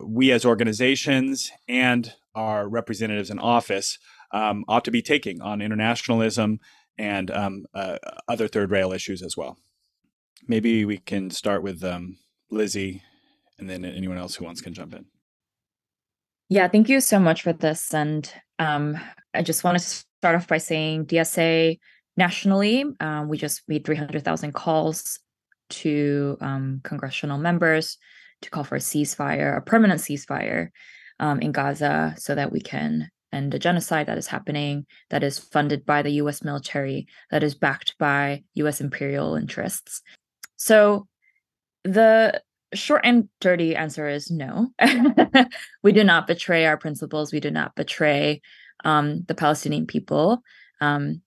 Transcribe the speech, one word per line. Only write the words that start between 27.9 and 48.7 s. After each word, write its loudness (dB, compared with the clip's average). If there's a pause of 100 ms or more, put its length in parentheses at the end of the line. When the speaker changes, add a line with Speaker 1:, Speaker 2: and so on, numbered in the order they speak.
Speaker 2:
to -18
call -6
for -6
a -2
ceasefire, -2
a -4
permanent 4
ceasefire, -6 (500)
um, 0
in -2
Gaza 0
so -4
that -2
we -2
can -4 (220)
end -4
the -4
genocide 0
that -4
is -8
happening, -4 (240)
that -2
is -2
funded 0
by 2
the 0 (100)
U 0
S -8
military, -6 (240)
that 0
is 0
backed -2
by 0 (120)
U 0
S -2
imperial -4
interests. -8 (540)
So 6 (800)
the 6 (320)
short 2
and 6 (120)
dirty 2
answer -6
is -6
no. -4 (100)
<laughs> 4
We 6
do 8
not 6
betray 0
our 2
principles. -6
We -2
do -4
not -4
betray, 0 (440)